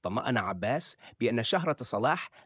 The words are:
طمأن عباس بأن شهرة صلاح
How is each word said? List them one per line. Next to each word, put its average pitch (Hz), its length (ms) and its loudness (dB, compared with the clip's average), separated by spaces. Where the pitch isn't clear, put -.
طمأن 117 360 0
عباس 101 600 -2
بأن 117 240 2
شهرة 165 380 0
صلاح 127 480 0